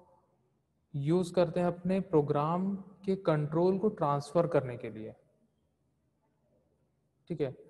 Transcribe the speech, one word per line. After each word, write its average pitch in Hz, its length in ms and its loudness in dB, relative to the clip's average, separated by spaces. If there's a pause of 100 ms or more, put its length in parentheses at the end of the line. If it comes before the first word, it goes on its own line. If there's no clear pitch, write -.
(960)
यूज़ 165 400 0
करते 175 260 2
हैं 175 60 2
अपने 175 320 0 (140)
program 156 640 2 (300)
के 190 120 0 (100)
control 160 520 2
को 214 100 0 (100)
transfer 147 500 0
करने 131 280 0
के 120 140 -10
लिए, 110 240 -12 (2250)
ठीक 160 100 -6
है, 139 100 -2 (200)